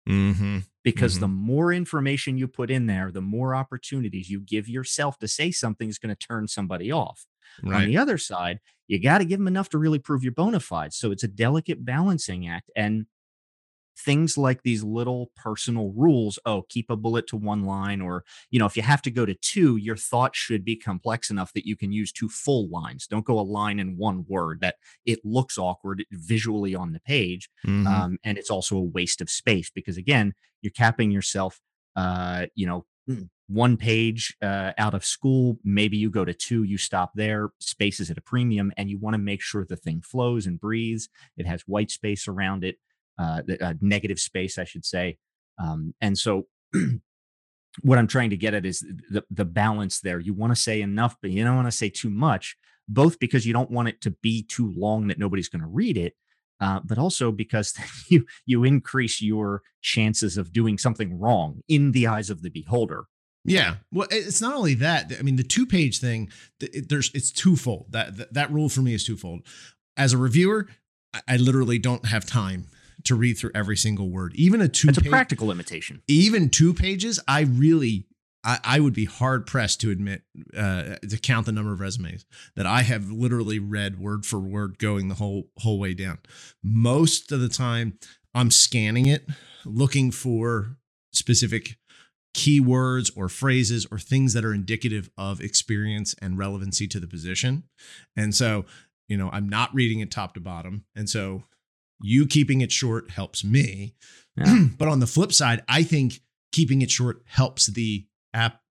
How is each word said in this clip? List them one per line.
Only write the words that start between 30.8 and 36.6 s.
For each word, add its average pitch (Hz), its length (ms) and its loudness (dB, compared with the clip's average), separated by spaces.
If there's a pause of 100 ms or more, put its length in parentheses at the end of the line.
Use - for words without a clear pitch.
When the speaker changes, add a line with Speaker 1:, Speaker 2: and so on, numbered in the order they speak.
Speaker 2:
yourself, 95 480 -4 (380)
uh, 90 480 -2 (100)
you 95 120 -2
know, 87 180 -6 (240)
mm, 101 180 -8 (200)
one 117 280 6
page, 113 680 0
uh, 98 360 -2
out 107 160 0
of 95 100 -4
school. 127 640 0
Maybe 104 320 2
you 107 120 2
go 95 140 0
to 87 100 -2
two, 113 300 -2